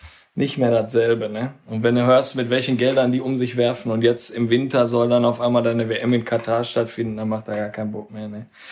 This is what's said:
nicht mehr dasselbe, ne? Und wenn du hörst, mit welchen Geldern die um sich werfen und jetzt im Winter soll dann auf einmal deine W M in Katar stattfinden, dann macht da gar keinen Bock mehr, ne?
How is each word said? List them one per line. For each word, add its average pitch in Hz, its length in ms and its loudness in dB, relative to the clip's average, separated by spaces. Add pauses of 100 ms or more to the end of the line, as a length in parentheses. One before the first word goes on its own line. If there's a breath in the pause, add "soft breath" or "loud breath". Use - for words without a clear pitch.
(380 loud breath)
nicht 139 220 -2
mehr 123 100 2
dasselbe, 113 600 2
ne? 117 240 -6 (120)
Und 110 160 -6
wenn 117 140 4
du 123 100 2
hörst, 127 300 4
mit 120 160 -2
welchen 127 260 0
Geldern 127 340 2
die 131 100 0
um 131 160 -4
sich 123 200 -4
werfen 120 340 0
und 113 120 0
jetzt 120 260 2
im 117 220 -2
Winter 127 360 2
soll 120 220 2
dann 120 160 4
auf 117 160 0
einmal 120 220 2
deine 117 260 0
W 110 80 -2
M 120 160 0
in 117 120 0
Katar 117 380 -2
stattfinden, 113 540 -4
dann 110 100 -6
macht 110 200 -4
da 107 80 -6
gar 104 140 -6
keinen 110 220 -8
Bock 107 200 -12
mehr, 107 160 -12
ne? 107 180 -14 (260 loud breath)